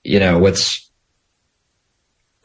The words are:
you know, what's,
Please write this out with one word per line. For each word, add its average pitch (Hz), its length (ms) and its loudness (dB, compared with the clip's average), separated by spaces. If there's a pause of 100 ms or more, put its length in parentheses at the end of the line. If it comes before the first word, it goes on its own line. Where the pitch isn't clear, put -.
you - 160 0
know, 90 200 2
what's, - 520 -2 (1500)